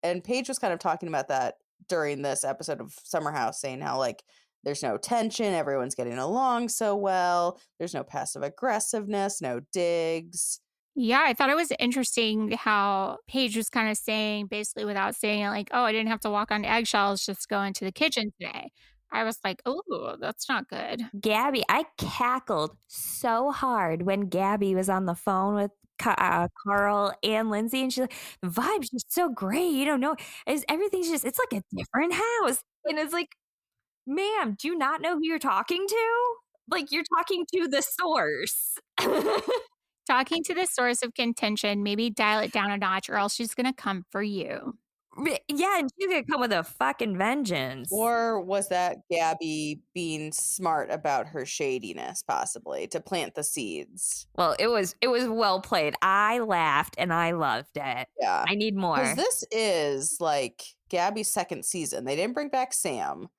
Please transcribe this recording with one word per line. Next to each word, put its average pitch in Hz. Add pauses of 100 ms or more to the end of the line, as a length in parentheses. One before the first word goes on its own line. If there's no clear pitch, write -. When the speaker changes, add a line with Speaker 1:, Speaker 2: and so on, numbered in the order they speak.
Speaker 1:
And 175
Paige 247
was 262
kind 196
of 170
talking 170
about 151
that 131 (320)
during 147
this 135
episode 135
of 110
Summer 156
House, 120
saying 131
how, 135
like, 135 (400)
there's 139
no 117
tension, 226
everyone's 139
getting 120
along 240
so 208
well, 180 (180)
there's 170
no 139
passive -
aggressiveness, 208
no 127 (120)
digs. 170 (340)
Speaker 2:
Yeah, 254
I 247
thought 269
it 294
was 330
interesting 226
how 202 (100)
Paige 247
was 226
kinda 220
saying, 214
basically 208
without 202
saying 208
it, 202
like, 208
"Oh, 247
I 214
didn't 220
have 226
to 214
walk 208
on 208
eggshells 208
just -
going 196
to -
the 190
kitchen 240
today." - (420)
I 226
was 226
like, 190
"Ooh, 302
that's -
not 247
good." - (180)
Speaker 3:
Gabby, 226
I 285 (140)
cackled 208 (120)
so 247
hard 190
when 196
Gabby 196
was 185
on 190
the 175
phone 196
with 202 (280)
Ca-, 214
uh, 175 (180)
Carl 202 (100)
and 220
Lindsay, 226
and 262
she's 254
like, 247 (280)
"The 185
vibe's 262
just 247
so 359
great. 247
You 269
don't 285
know. 294 (300)
It's, 277
everything's 370
just, 320
it's 247
like 480
a -
different 311
house." 403 (240)
And 302
it's 302
like, 339 (720)
"Ma'am, 330
do 285
you 349
not 294
know 339
who 302
you're 320
talking 277
to? 466 (360)
Like, 302
you're 302 (140)
talking 349
to 349
the 269
source." 208 (200)
<laughs> - (560)
Speaker 2:
Talking 277
to 359
the 359
source 247
of 240
contention, 214
maybe 208
dial 214
it 214
down 202
a 202
notch, 190
or 220
else 202
she's 233
gonna 254
come 190
for 196
you. - (380)
Speaker 3:
Re-, 285
yeah, 349
and 269
she's 392
gonna 330
come 294
with 240
a 170
fucking 226
vengeance. 175
Speaker 1:
Or 226
was 190
that 180 (120)
Gabby 160 (140)
being 156
smart 160
about 139
her 151
shadiness, 117
possibly, 71
to 160
plant 165
the 147
seeds? -
Speaker 3:
Well, 170
it 220
was, 208
it 240
was 247
well 220
played. 160
I 208
laughed 170
and 175
I 170
loved 139
it. 131 (140)
Speaker 1:
Yeah. 90
Speaker 3:
I 185
need 208
more. 175
Speaker 1:
'Cause 139
this 415
is, 156
like, 143 (260)
Gabby's 208
second 175
season. 151
They 139
didn't 202
bring 294
back 254
Sam 107 (100)